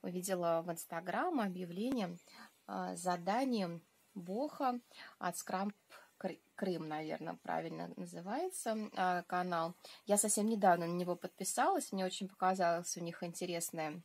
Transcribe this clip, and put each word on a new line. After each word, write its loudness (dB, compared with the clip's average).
Увидела 2
в -6
Instagram -2
объявление, 0
а, -4
с -8
заданием 2
Боха -2
от -2
Scrum -2
Кры-, -2
Крым, 0
наверное, -4
правильно -2
называется, -4
а, 2
канал. 0
Я 6
совсем 4
недавно 6
на 0
него 0
подписалась, 0
мне 0
очень -4
показалась 2
у -8
них -6
интересная -4